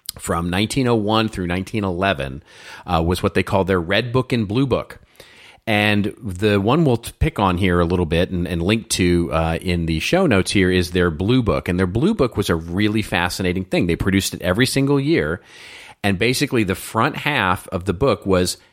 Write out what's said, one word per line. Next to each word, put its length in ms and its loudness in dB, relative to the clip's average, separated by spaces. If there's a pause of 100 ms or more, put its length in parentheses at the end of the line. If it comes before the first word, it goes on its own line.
(180)
from 320 -4
nineteen 380 0
oh 80 4
one 320 2
through 180 -4
nineteen 380 -4
eleven, 580 -2 (440)
uh, 200 0
was 160 0
what 120 0
they 100 0
called 240 0
their 120 2
Red 320 -2
Book 200 -2
and 160 -2
Blue 180 0
Book. 320 -4 (640)
And 560 2
the 380 0
one 260 2
we'll 120 4
t-, 220 -10
pick 200 0
on 200 2
here 200 2
a 60 4
little 220 0
bit 240 0
and, 180 -2
and 140 -4
link 260 0
to, 440 2
uh, 280 0
in 240 -2
the 160 -2
show 260 2
notes 240 2
here 200 4
is 220 2
their 180 2
Blue 320 0
Book. 260 -2
And 100 0
their 80 2
Blue 280 0
Book 240 -2
was 100 -2
a 80 2
really 460 -2
fascinating 640 -2
thing. 200 0
They 80 2
produced 380 0
it 80 -10
every 260 2
single 320 0
year. 440 -2 (600)
And 160 0
basically 460 0
the 100 -2
front 420 -2
half 520 -2
of 160 -6
the 80 -2
book 320 0
was 320 2 (160)